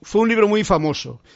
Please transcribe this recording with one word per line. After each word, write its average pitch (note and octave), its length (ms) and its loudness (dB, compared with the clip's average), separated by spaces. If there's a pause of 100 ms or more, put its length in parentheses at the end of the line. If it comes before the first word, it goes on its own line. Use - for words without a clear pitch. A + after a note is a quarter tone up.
fue - 200 -2
un A3+ 80 2
libro A3 180 4
muy G#3+ 160 0
famoso. D3+ 580 -4 (140)